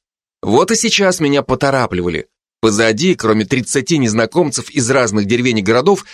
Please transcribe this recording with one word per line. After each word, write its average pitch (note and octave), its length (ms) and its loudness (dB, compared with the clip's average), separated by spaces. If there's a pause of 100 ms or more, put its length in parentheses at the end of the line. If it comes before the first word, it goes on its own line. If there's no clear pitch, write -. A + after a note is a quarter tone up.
(420)
Вот D3 300 2
и A3+ 40 0
сейчас G3+ 440 0
меня C#3+ 240 0
поторапливали. A2+ 840 -2 (340)
Позади, A2+ 520 2
кроме A2 300 0
тридцати C3 540 -2
незнакомцев A#2+ 720 -2
из A#2+ 200 -2
разных A2 360 0
деревень A#2+ 340 0
и - 20 0
городов, B2+ 520 0